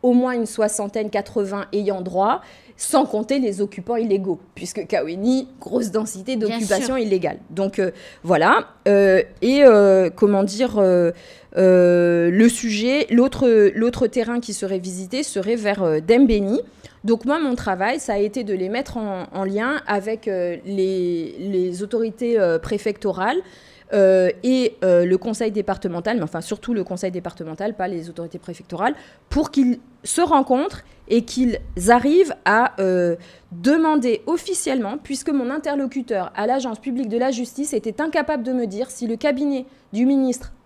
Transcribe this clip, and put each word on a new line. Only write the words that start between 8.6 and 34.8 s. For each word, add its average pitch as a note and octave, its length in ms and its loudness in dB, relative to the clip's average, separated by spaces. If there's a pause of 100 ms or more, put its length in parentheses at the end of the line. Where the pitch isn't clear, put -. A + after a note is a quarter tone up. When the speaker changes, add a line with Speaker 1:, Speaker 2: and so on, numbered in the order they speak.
Speaker 1:
Euh, G3 340 6 (220)
et, C4+ 200 4
euh, G3 460 8
comment G3+ 340 2
dire, G#3 360 -2
euh, F3+ 320 4 (440)
euh, F3 760 6
le A3 180 6
sujet, A#3 640 0
l'autre, B3+ 360 2 (280)
l'autre A#3 320 0
terrain A#3+ 320 -2
qui A3 160 -10
serait F#3+ 240 -4
visité F#3 420 -8
serait G#3 340 -4
vers, G3+ 280 -2
euh, D#3 160 2
Dembéni. A3 600 4 (420)
Donc A3+ 220 0
moi, C#4+ 140 0
mon C#4 140 -2
travail, G#3+ 460 -4
ça A#3 140 -6
a G3+ 40 -2
été G#3 260 -4
de G3+ 120 -4
les F#3 140 -4
mettre B3 280 -6
en, G3 340 -8
en F#3+ 120 -6
lien A3 420 -4
avec, G#3+ 420 -4
euh, F3+ 380 -4
les, F3+ 720 -4
les F3+ 460 -4
autorités, A3+ 560 -2
euh, E3+ 180 2
préfectorales, G#3 800 -4 (560)
euh, F#3+ 380 6 (120)
et, B3 420 0
euh, F3 200 6
le F#3 120 2
conseil A3 340 -4
départemental, G3 640 -4
mais G3+ 80 -2
enfin D#3+ 160 -6
surtout A3 340 -6
le G3 120 -2
conseil F#3 260 -6
départemental, F3 640 -8
pas F#3 140 -4
les E3+ 200 -8
autorités E3+ 300 -12
préfectorales, F3+ 560 -6 (340)
pour D4+ 220 -2
qu'ils B3 280 2 (260)
se - 160 -2
rencontrent C#4+ 640 0 (240)
et A#3 160 2
qu'ils B3 340 -2 (300)
arrivent C#4+ 440 4 (120)
à, A3 340 4
euh, F3+ 380 0 (340)
demander C4 760 2
officiellement, C4+ 720 -4